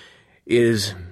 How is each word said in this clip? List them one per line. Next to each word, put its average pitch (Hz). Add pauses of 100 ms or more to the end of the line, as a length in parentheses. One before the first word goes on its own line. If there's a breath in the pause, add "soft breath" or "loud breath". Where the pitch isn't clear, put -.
(460 loud breath)
is 113 (160)